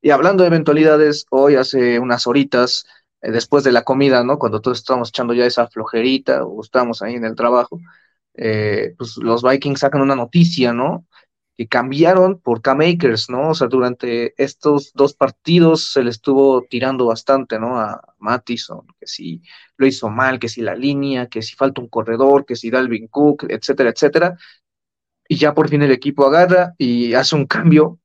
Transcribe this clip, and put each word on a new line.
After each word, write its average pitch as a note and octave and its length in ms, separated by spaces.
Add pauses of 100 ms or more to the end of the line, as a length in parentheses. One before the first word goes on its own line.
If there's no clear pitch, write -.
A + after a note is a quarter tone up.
Y D3 80
hablando F3 340
de F3+ 40
eventualidades, D3+ 800
hoy C#3 260
hace B2 440
unas B2 280
horitas, B2 580 (360)
eh, - 100
después C#3 320
de C3+ 80
la A#2+ 120
comida, C3 420
¿no? C#3 120
Cuando A2+ 220
todos A#2+ 200
estábamos B2 280
echando A#2+ 260
ya B2 120
esa A#2+ 240
flojerita, C3 760
o A2 180
estábamos A#2+ 400
ahí A2+ 140
en A#2 80
el A2+ 120
trabajo, A#2+ 440 (560)
eh, G#2+ 640
pues A#2+ 200
los A#2 260
Vikings C#3 380
sacan C#3 200
una C3+ 140
noticia, B2+ 560
¿no? C3+ 340 (520)
Que A2+ 100
cambiaron E3 720
por A#2 220
Cam C3+ 180
Akers, D#3 500
¿no? C3+ 200
O D#3+ 40
sea, C3+ 140
durante B2 760
estos C#3+ 520
dos C#3 200
partidos D#3+ 760
se C3+ 120
le A#2+ 80
estuvo C3+ 580
tirando B2+ 380
bastante, A#2 520
¿no? A#2+ 180
A G#2+ 240 (160)
Mattison, A#2 680 (120)
que - 100
si - 340 (340)
lo C3+ 100
hizo C3 240
mal, B2+ 300
que A#2 80
si A2+ 140
la F#2+ 140
línea, C#3 520
que A2+ 140
si - 140
falta C3+ 260
un A#2 80
corredor, B2+ 560
que B2 100
si A#2 140
Dalvin A#2 380
Cook, D3 420
etcétera, C3+ 400
etcétera. D#3+ 480 (920)
Y D3+ 80
ya D3 180
por D3+ 140
fin D3 140
el C#3+ 100
equipo C#3 340
agarra F3 520
y A#2+ 380
hace - 200
un C#3+ 100
cambio D3+ 600